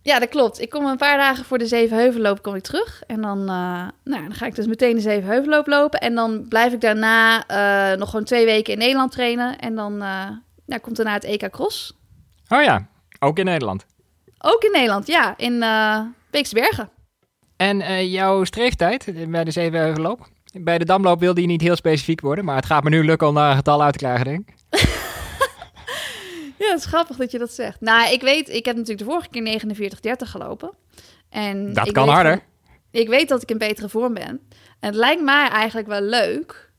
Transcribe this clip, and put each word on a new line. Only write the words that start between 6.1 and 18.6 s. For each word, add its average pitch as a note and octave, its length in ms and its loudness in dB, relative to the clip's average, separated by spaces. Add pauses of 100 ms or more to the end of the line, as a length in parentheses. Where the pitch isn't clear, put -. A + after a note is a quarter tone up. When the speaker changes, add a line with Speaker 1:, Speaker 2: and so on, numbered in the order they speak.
Speaker 1:
dan A3 340 -2
blijf A#3 240 2
ik A3+ 80 -4
daarna, A3+ 680 4
eh, G3 500 2
nog G3+ 120 -6
gewoon G#3+ 160 -4
twee A#3+ 200 4
weken G#3+ 280 2
in G3+ 60 -4
Nederland C4 320 2
trainen. B3 480 -4
En A3+ 160 -6
dan, G#3 260 -8
eh, F#3+ 220 -8 (420)
nou, A#3+ 160 -8
komt A#3 140 -10
daarna A3 180 0
het G#3 100 -4
E G#3 140 -4
K G3+ 120 -6
Cross. - 440 -8 (560)
Speaker 2:
Oh C4+ 140 4
ja, A2+ 240 2 (320)
ook D3+ 200 2
in F#3+ 60 0
Nederland? B2 400 -2 (520)
Speaker 1:
Ook A4+ 260 2
in G#4+ 80 4
Nederland, A3+ 360 0
ja. C#4+ 300 2
In, A#3+ 260 -2
eh, A3 360 2 (300)
Beekse D4 240 -2
Bergen. A#3+ 360 0 (680)
Speaker 2:
En, G3 240 0
eh, F#3 300 -2
jouw F#3+ 320 2
streeftijd F#3 880 -2